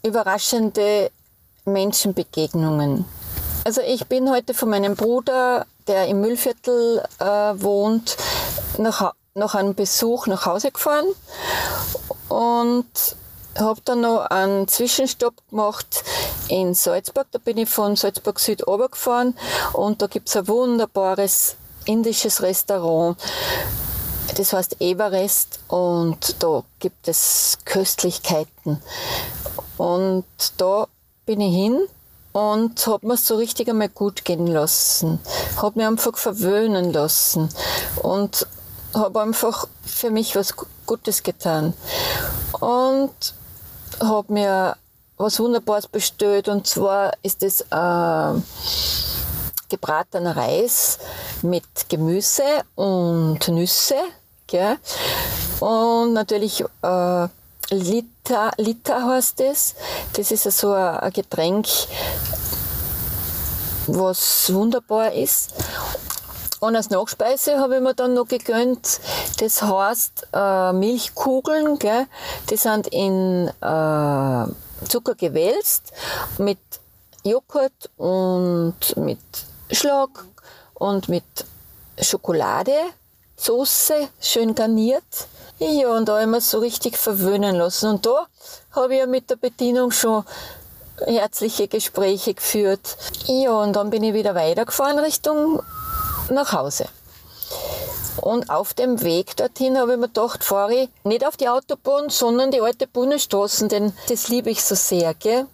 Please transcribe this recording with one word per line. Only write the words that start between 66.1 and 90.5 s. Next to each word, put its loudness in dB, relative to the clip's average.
Und 0
als 0
Nachspeise 0
habe 2
ich 2
mir 2
dann 2
noch 2
gegönnt, 0
das 0
heißt, 0
äh, 2
Milchkugeln, 0
gell? 0
Die 0
sind 0
in, 0
äh, 0
Zucker -2
gewälzt 0
mit 0
Joghurt -2
und 0
mit -2
Schlag 2
und -2
mit -2
Schokolade, 0
Soße, 0
schön 0
garniert. 2
Ja, 2
und 2
da 2
hab 4
ich 2
mir 2
so 0
richtig -2
verwöhnen 2
lassen. 0
Und 0
da 2
hab 2
ich 2
ja 4
mit -2
der 0
Bedienung 0
schon 2